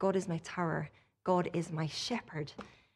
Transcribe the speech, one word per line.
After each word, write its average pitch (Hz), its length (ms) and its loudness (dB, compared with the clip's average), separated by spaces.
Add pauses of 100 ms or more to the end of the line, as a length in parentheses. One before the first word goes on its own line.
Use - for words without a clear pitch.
God 190 160 4
is 185 100 2
my 170 120 0
tower, 160 520 -2 (320)
God 180 300 4
is 170 180 0
my 160 160 0
shepherd," 156 640 -4 (460)